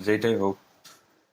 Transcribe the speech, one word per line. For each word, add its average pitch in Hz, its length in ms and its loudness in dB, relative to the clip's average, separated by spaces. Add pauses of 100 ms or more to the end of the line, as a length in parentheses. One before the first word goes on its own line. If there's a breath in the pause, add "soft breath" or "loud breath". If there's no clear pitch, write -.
যেটাই 107 360 2
হোক, 98 140 0 (760)